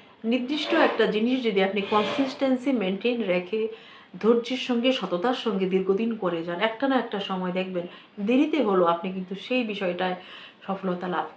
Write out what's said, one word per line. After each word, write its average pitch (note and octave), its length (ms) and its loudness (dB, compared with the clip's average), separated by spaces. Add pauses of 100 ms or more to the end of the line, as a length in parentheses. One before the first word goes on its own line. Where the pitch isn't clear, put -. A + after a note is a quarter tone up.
(240)
নির্দিষ্ট B3+ 500 0
একটা A#3+ 320 4
জিনিস A#3 380 0
যদি F#3+ 180 2
আপনি G3 180 0
কনসিস্টেন্সি C4 920 0
মেনটেন A3 500 0
রেখে F#3+ 460 0 (520)
ধৈর্যের A#3 360 2
সঙ্গে, B3 360 2
সততার F#3 420 0
সঙ্গে F#3+ 320 0
দীর্ঘদিন G3 500 2
করে E3+ 280 -2
যান, F3 160 -4
একটা A3 280 0
না C4+ 80 2
একটা A3+ 240 -2
সময় F#3 320 -4
দেখবেন F#3 340 -4 (340)
দেরিতে C#4 420 2
হলেও F#3+ 220 4
আপনি E3+ 280 0
কিন্তু F#3+ 220 -8
সেই B3 300 -2
বিষয়টায় F#3 520 -2 (500)
সফলতা F3+ 420 -4
লাভ D#3+ 180 -2 (100)